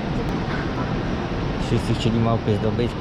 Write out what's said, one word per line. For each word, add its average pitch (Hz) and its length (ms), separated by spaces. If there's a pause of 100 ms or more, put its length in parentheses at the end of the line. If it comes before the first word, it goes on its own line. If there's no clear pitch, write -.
(1700)
Wszyscy 120 280
chcieli 113 260
małpy 113 360
zdobyć, 110 460